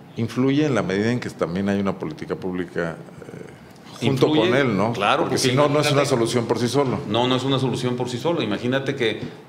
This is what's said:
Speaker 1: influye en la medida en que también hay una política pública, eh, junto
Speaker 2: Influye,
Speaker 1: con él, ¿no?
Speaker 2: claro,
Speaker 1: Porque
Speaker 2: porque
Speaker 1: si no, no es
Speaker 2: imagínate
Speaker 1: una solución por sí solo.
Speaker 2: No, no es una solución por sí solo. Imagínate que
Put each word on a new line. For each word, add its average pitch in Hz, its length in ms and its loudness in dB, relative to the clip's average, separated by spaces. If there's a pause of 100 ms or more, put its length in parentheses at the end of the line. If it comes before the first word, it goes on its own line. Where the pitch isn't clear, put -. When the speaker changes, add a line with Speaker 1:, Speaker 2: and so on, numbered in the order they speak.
(160)
Speaker 1:
influye 135 500 0
en 139 100 2
la 101 80 2
medida 101 280 2
en 123 80 0
que 104 120 -6
también 90 360 -2
hay 98 120 2
una 98 180 -2
política 80 380 -8
pública, 90 560 -4
eh, - 1120 -14
junto 135 220 4
Speaker 2:
Influye, 151 220 4
Speaker 1:
con 120 80 4
él, 123 200 2
¿no? 98 160 0
Speaker 2:
claro, 117 300 2
Speaker 1:
Porque 190 120 -2
Speaker 2:
porque 139 140 2
Speaker 1:
si 123 60 2
no, 143 80 6
no 147 160 4
es 147 80 2
Speaker 2:
imagínate 143 60 2
Speaker 1:
una 139 120 4
solución 117 400 2
por 113 140 0
sí 120 80 2
solo. 123 320 0 (100)
Speaker 2:
No, 117 180 2
no 131 80 2
es 127 80 0
una 135 140 2
solución 123 380 0
por 123 140 -4
sí 117 80 -4
solo. 156 260 -2
Imagínate 123 520 -2
que 110 260 -2 (260)